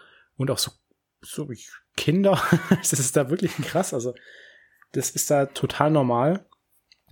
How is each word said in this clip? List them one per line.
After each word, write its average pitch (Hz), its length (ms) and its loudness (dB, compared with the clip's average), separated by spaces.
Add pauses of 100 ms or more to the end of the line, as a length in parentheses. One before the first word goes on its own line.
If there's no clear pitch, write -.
(360)
und 131 160 -2
auch 113 60 -2
so, - 140 -4 (500)
so 147 280 -10
wie 113 100 -12 (360)
Kinder. 190 460 2 (180)
<laughs> - 100 -10
Das - 240 2
ist 131 220 -2
da 135 140 2
wirklich 170 260 -2
krass. 165 380 -4
Also 123 200 -4 (760)
das - 180 -2
ist - 220 -2
da 139 140 4
total - 440 0
normal. 139 560 2 (680)